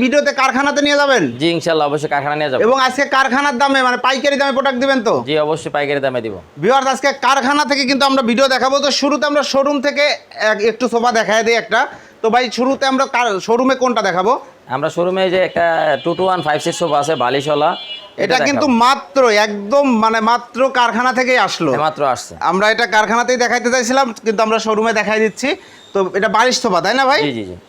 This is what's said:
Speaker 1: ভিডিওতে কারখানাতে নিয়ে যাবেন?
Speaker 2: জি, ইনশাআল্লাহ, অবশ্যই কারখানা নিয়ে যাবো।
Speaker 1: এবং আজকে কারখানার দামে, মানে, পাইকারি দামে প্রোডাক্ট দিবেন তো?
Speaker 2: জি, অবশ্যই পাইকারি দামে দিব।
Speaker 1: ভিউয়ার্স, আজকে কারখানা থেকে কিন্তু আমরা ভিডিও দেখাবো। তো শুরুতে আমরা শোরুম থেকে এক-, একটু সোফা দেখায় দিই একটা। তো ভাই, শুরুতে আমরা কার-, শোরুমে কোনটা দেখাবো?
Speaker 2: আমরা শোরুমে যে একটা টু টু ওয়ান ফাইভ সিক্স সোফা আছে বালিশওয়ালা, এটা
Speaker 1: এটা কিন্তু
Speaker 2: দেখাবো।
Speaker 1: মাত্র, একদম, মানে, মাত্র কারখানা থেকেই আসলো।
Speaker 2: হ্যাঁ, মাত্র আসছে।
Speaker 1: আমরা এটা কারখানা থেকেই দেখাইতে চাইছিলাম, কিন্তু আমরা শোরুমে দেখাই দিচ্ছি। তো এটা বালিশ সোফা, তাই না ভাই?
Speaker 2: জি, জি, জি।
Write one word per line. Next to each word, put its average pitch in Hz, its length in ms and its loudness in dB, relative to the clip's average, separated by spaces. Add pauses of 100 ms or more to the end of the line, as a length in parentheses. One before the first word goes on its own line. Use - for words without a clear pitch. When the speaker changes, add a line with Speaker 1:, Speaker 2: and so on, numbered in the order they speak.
Speaker 1:
ভিডিওতে 285 280 2
কারখানাতে 262 500 0
নিয়ে 294 140 2
যাবেন? 277 260 2 (160)
Speaker 2:
জি, 156 120 0
ইনশাআল্লাহ, 160 380 0
অবশ্যই 147 200 -4
কারখানা 143 280 -2
নিয়ে 151 140 -2
যাবো। 127 120 0
Speaker 1:
এবং 240 180 4
আজকে 262 240 0
কারখানার 269 540 0
দামে, 269 240 2
মানে, 247 140 0
পাইকারি 269 400 0
দামে 277 160 0
প্রোডাক্ট 262 260 0
দিবেন 269 240 0
তো? 202 120 0 (120)
Speaker 2:
জি, 151 120 0
অবশ্যই 151 320 -2
পাইকারি 143 300 -2
দামে 127 200 -2
দিব। 110 140 -8 (240)
Speaker 1:
ভিউয়ার্স, 254 280 0
আজকে 269 260 -2
কারখানা 269 520 0
থেকে 277 200 -2
কিন্তু 269 220 0
আমরা 269 160 0
ভিডিও 240 260 2
দেখাবো। 262 300 0
তো 277 120 0
শুরুতে 285 360 0
আমরা 285 160 0
শোরুম 277 380 0
থেকে 277 240 0 (460)
এক-, 214 200 -2
একটু 220 180 -4
সোফা 233 240 0
দেখায় 220 300 0
দিই 226 120 2
একটা। 220 260 0 (420)
তো 220 80 0
ভাই, 247 200 2
শুরুতে 262 360 -2
আমরা 269 200 2
কার-, 233 340 -2
শোরুমে 247 340 2
কোনটা 247 280 0
দেখাবো? 185 300 0 (360)
Speaker 2:
আমরা 143 220 -2
শোরুমে 185 400 0
যে 185 180 0
একটা 170 180 0 (380)
টু 170 100 -2
টু 165 100 -4
ওয়ান 185 180 0
ফাইভ 151 180 0
সিক্স 165 180 -4
সোফা 151 200 0
আছে 147 160 0
বালিশওয়ালা, 143 560 0 (460)
এটা - 200 0
Speaker 1:
এটা 254 80 0
কিন্তু 285 220 0
Speaker 2:
দেখাবো। 233 180 2
Speaker 1:
মাত্র, 269 440 2
একদম, 208 560 2 (200)
মানে, 226 160 2
মাত্র 240 480 0
কারখানা 240 440 0
থেকেই 247 260 2
আসলো। 175 320 0
Speaker 2:
হ্যাঁ, 139 120 0
মাত্র 156 220 -2
আসছে। 123 360 -2
Speaker 1:
আমরা 185 300 0
এটা 226 160 0
কারখানা 214 380 2
থেকেই 240 200 0
দেখাইতে 233 280 0
চাইছিলাম, 254 340 2 (180)
কিন্তু 220 180 0
আমরা 220 160 2
শোরুমে 220 340 0
দেখাই 214 280 0
দিচ্ছি। 220 280 -2 (440)
তো 196 60 0 (160)
এটা 202 140 0
বালিশ 226 340 0
সোফা, 180 180 0
তাই 196 140 0
না 269 120 2
ভাই? 285 160 2
Speaker 2:
জি, 143 100 -2
জি, 110 120 -6
জি। 90 120 -12 (120)